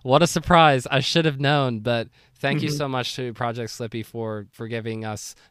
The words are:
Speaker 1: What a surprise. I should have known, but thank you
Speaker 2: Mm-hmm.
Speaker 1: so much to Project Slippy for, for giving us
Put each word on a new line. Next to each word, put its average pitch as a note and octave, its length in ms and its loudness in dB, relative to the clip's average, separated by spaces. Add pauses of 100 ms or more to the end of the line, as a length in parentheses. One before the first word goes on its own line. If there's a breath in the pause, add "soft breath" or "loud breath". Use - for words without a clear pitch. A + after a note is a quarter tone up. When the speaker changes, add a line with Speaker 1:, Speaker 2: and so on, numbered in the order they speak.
Speaker 1:
What C3+ 180 4
a E3+ 60 6
surprise. D#3 640 4
I C3+ 80 2
should D#3+ 240 2
have C#3+ 160 0
known, C#3 400 2
but A#2 300 -2 (260 soft breath)
thank C#3+ 260 -2
you D3+ 60 -2
Speaker 2:
Mm-hmm. D3 100 -4
Speaker 1:
so C#3+ 120 -4
much B2+ 260 -4
to B2 160 -6
Project A#2 400 -4
Slippy A#2 320 -8
for, A2 480 -8
for A#2 160 -12
giving A2 380 -6
us G#2+ 280 -10 (180 soft breath)